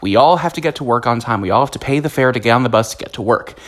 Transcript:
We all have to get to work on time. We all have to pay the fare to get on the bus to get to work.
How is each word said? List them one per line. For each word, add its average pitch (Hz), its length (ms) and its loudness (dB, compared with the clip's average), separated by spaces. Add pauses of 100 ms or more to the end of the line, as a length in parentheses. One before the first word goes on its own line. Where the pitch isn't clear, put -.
We 98 140 -2
all 151 220 6
have 165 160 -4
to 160 80 -8
get 151 140 -2
to - 80 -8
work 120 220 0
on 120 140 0
time. 113 220 -4
We 95 100 -2
all 113 100 4
have 139 100 0
to - 80 -10
pay 139 200 -2
the 151 100 -4
fare 127 220 2
to 123 80 -2
get 117 120 0
on 123 120 4
the 123 60 0
bus 113 220 2
to - 60 -12
get - 160 -14
to 117 80 -10
work. 107 340 -2 (120)